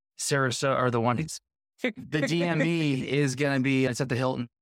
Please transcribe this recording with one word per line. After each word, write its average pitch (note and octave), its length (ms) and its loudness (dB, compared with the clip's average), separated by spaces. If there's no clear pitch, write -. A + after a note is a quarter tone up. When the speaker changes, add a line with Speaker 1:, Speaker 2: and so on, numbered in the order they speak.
Speaker 1:
Sarasota, C3+ 640 0
or B2+ 80 4
the A#2+ 100 2
one, A2+ 240 2
the D#3 380 -4
D E3+ 220 0
M D#3+ 200 0
E D#3 440 0
Speaker 2:
<laughs> - 0 -
Speaker 1:
is C#3 280 0
gonna C#3 240 0
be, C3 260 2
it's B2 160 -2
at B2+ 80 -2
the B2+ 60 -2
Hilton B2+ 340 -2